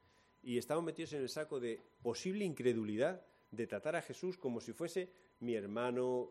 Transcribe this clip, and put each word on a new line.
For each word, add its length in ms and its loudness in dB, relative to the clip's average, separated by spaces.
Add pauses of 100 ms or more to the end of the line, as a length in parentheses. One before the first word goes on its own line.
(420)
Y 160 0
estamos 260 2
metidos 300 -4
en 80 -2
el 80 -2
saco 280 -4
de 220 -2 (220)
posible 420 0
incredulidad, 800 2 (260)
de 160 -2
tratar 300 0
a 60 0
Jesús 340 -4
como 240 -2
si 140 -8
fuese 360 -4 (300)
mi 140 0
hermano, 760 2